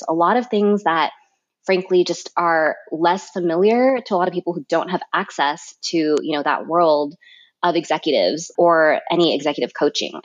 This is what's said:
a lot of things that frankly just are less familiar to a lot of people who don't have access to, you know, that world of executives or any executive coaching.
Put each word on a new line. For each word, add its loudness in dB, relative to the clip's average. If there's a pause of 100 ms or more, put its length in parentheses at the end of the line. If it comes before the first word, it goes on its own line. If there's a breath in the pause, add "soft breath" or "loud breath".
a -2
lot 2
of -2
things 0
that 0 (540)
frankly 2
just -6
are 2 (160)
less -2
familiar 2
to -6
a 2
lot 0
of -4
people -4
who -10
don't -2
have -4 (140)
access -4
to, 0
you -4
know, -4
that -2
world 2 (480 soft breath)
of 0
executives -2
or 4 (100)
any 2
executive -4
coaching. -4